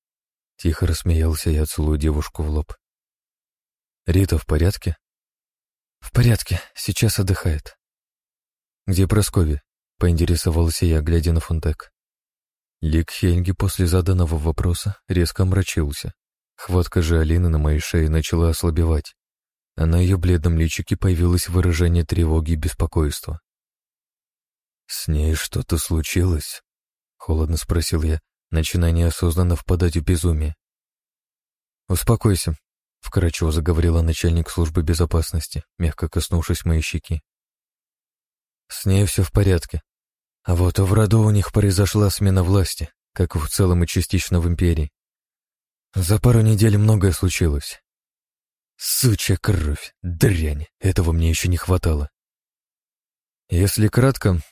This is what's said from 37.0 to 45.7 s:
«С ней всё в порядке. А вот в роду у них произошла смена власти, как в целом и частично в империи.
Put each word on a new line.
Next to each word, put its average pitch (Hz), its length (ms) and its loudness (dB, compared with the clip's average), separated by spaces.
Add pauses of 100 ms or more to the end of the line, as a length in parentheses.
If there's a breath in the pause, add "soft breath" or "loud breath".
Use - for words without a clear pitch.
«С - 180 -14
ней 98 200 2
всё - 180 -2
в - 80 -4
порядке. 95 500 0 (640)
А 87 120 0
вот 90 240 2
в 98 140 2
роду 107 280 4
у 107 80 4
них 104 220 0
произошла 101 580 2
смена 95 340 2
власти, 92 460 0 (240)
как - 220 -2
в 78 120 -2
целом 90 360 2
и 82 40 0
частично 90 520 -2
в 82 80 0
империи. 82 440 0 (1040)